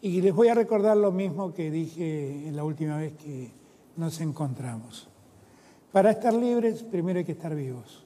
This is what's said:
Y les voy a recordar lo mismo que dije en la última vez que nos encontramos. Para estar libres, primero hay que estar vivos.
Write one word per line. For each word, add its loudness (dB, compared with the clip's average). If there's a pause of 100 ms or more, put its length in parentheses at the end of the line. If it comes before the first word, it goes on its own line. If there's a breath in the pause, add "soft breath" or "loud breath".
Y 0
les 4
voy 6
a 6
recordar 4
lo 4
mismo -4
que -4
dije -4
en -6
la -4
última -4
vez -6
que -12 (460 soft breath)
nos -4
encontramos. -6 (840 soft breath)
Para 6
estar 2
libres, 0
primero -2
hay -2
que -8
estar -8
vivos. -10